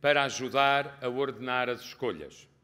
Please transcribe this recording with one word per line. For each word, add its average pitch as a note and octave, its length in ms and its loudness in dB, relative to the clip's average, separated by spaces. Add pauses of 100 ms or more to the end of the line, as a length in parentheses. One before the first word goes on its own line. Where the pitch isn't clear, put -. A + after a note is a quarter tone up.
para C#3+ 220 4
ajudar C#3 800 2
a B2+ 60 -2
ordenar B2+ 600 -2
as A#2+ 120 -4
escolhas. D#2+ 680 -8 (180)